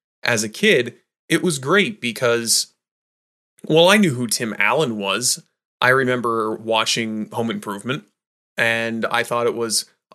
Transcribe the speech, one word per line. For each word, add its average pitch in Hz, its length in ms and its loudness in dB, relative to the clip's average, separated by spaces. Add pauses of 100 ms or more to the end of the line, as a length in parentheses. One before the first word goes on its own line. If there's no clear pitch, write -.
(240)
As 113 200 0
a 110 60 -6
kid, 127 480 0 (320)
it 165 140 0
was 165 160 -2
great 143 420 0
because, 117 720 0 (920)
well, 170 220 6
I 208 80 6
knew 185 160 4
who 123 140 -4
Tim 107 300 -4
Allen 117 400 0
was. 101 460 -2 (380)
I 123 80 4
remember 117 640 2
watching 110 760 -2
Home 117 200 -4
Improvement, 104 540 -6 (520)
and 113 480 0
I 117 180 0
thought 120 240 0
it 104 80 0
was 113 300 -4 (300)